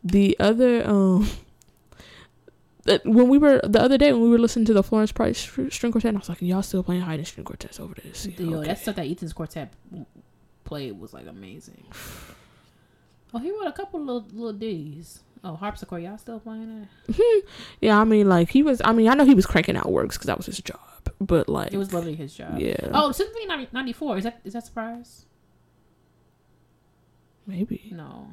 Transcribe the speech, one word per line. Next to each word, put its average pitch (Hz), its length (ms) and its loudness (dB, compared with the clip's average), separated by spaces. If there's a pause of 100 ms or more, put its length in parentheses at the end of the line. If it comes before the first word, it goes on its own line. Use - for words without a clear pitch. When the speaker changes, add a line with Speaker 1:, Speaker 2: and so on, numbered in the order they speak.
Speaker 1:
The 196 380 2
other, 233 480 4
um, 196 400 4 (1600)
that - 220 2
when 240 220 6
we 269 100 6
were, 285 260 6
the 214 160 4
other 254 180 4
day 285 140 6
when 233 100 2
we 233 60 6
were 233 100 6
listening 233 280 2
to 226 80 4
the 196 80 4
Florence 214 300 0
Price - 260 -2
str-, 269 320 -8
string 233 220 -4
quartet, 226 180 0
and 208 80 -2
I - 20 -6
was - 80 -16
like, 170 140 -8
"Y'all 180 200 -2
still 185 200 -4
playing 180 200 -4
Haydn 160 220 -6
string - 200 -16
quartets - 360 -16
over - 140 -16
this?" - 320 -16
Yeah, 180 80 -12 (120)
Speaker 2:
Yo, 160 120 -4
Speaker 1:
okay. 151 100 -8
Speaker 2:
that 190 100 -6
stuff - 180 -8
that 165 100 -8
Ethan's 165 260 -8
quartet 151 400 -12 (920)
played 135 340 -12
was, 107 140 -20
like, 65 140 -20
amazing. 92 640 -20
<sighs> - 40 -20 (1400)
Oh, 233 40 -8
he 277 120 -8
wrote 415 160 -8
a 294 60 -8
couple 392 280 -12
little, 247 320 -8
little 220 200 -10
ditties. 170 680 -12 (260)
Oh, 165 120 -12
harpsichord, 190 480 -12
y'all 196 120 -14
still 226 240 -16
playing 220 460 -16 (220)
that? 415 340 2 (180)
Speaker 1:
<laughs> - 220 -18
Yeah, 214 180 4
I 214 40 4
mean, 214 260 4
like, 170 200 4
he 269 120 4
was, 277 200 2
I 220 100 2
mean, 226 160 6
I 254 60 6
know 285 120 6
he 269 80 10
was 190 100 6
cranking - 320 0
out - 160 -4
works - 240 -2
'cause - 100 -8
that - 120 0
was - 80 -12
his - 120 -12
job, - 200 -14 (420)
but, 185 280 0
like, - 260 -4
Speaker 2:
It - 20 -2
was 196 160 -6
literally 170 220 -6
his 156 200 -14
job. - 240 -10
Speaker 1:
yeah. - 180 -4 (180)
Speaker 2:
Oh, 302 160 2
Symphony 427 360 -6 (260)
ninety-four, 254 440 -6
is 196 80 -4
that, 233 200 -8
is - 100 -16
that 233 80 -12
a - 40 -20
surprise? 233 600 -16 (2250)
Speaker 1:
Maybe. 196 460 -8
Speaker 2:
No. 156 400 -18